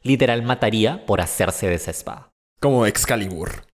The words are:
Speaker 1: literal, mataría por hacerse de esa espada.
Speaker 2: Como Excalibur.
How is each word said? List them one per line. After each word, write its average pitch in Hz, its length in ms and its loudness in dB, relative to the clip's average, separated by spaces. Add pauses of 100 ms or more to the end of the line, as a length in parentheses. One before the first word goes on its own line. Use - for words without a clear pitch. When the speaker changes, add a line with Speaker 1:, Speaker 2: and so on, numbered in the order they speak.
Speaker 1:
literal, 123 400 2
mataría 113 640 0
por 98 140 2
hacerse 90 480 -2
de 87 80 2
esa 82 160 -6
espada. - 380 -14 (320)
Speaker 2:
Como 127 240 4
Excalibur. 95 800 -2 (100)